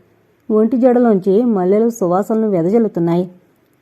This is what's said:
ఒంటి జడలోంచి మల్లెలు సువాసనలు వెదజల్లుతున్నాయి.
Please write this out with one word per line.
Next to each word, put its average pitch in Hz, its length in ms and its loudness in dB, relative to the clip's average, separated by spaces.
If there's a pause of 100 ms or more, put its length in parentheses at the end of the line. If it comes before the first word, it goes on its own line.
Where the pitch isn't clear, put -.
(500)
ఒంటి 220 260 0
జడలోంచి 233 680 2
మల్లెలు 214 460 0
సువాసనలు 208 560 -2
వెదజల్లుతున్నాయి. 180 840 -2 (520)